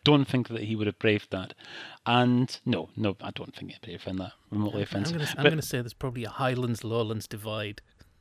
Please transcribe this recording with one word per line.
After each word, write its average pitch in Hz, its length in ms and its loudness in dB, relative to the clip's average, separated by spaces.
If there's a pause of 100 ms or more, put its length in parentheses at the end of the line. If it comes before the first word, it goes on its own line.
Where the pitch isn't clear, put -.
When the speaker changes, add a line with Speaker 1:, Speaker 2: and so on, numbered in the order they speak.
Speaker 1:
don't 143 240 6
think 123 200 0
that 113 160 -6
he 110 120 -2
would 104 100 0
have 101 120 0
braved 104 320 2
that. 98 240 -6 (500)
And 123 500 4 (120)
no, 92 300 0
no, 104 260 0
I 101 80 -8
don't - 260 -12
think 92 160 -12 (100)
he'd 87 100 -12
have 90 100 -12
found 95 160 -6
that 92 140 -8 (180)
remotely 104 300 0
Speaker 2:
I'm 101 40 -2
Speaker 1:
offensive. 147 320 -2
Speaker 2:
gonna, 151 220 -2
I'm 139 40 2
Speaker 1:
But 143 60 8
Speaker 2:
gonna 151 140 2
say 131 180 -2
there's 117 140 -8
probably 123 300 -6
a 104 40 -6
Highlands-Lowlands 117 1000 0
divide 107 540 -6 (400)